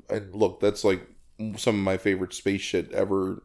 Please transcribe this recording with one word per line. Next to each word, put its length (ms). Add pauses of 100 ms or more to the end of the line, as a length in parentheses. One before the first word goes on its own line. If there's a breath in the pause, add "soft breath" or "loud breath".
(100)
and 240
look, 260
that's, 240
like, 220 (500)
some 200
of 80
my 120
favorite 380
space 280
shit 300
ever, 520